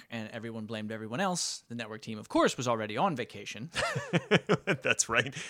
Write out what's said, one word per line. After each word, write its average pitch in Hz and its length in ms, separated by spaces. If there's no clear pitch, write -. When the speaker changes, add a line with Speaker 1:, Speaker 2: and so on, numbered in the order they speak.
Speaker 1:
and 110 220
everyone 113 320
blamed 107 260
everyone 110 300
else. 180 480
The 117 60
network 110 260
team, 110 180
of 110 120
course, 311 260
was 123 100
already 110 300
on 170 180
vacation. 113 560
Speaker 2:
<laughs> - 400
That's - 460
right. 123 240